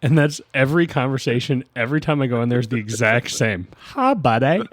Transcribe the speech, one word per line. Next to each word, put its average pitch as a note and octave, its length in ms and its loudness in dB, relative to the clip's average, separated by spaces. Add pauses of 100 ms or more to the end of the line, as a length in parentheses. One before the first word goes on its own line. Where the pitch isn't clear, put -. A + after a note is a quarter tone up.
And C3+ 160 2
that's D3 240 2 (120)
every D3 340 2
conversation. C3 760 -2 (120)
Every B2+ 260 -2
time D3 200 0
I C3 60 0
go A#2+ 140 0
in A#2+ 80 0
there B2 100 2
is A#2 80 -2
the A#2+ 100 -4
exact A2+ 540 0
same. G2+ 360 -2 (100)
Hi, C4+ 380 -2
buddy. C3+ 520 2
<laughs> - 60 -20